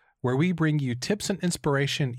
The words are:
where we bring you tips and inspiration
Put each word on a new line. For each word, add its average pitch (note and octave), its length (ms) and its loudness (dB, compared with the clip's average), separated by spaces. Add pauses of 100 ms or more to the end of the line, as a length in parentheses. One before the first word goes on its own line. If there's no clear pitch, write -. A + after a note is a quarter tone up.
(200)
where B2+ 160 0
we E3+ 160 4
bring D#3 280 2
you B2 160 0
tips G3+ 340 -4
and G3 120 -2
inspiration C#3 760 0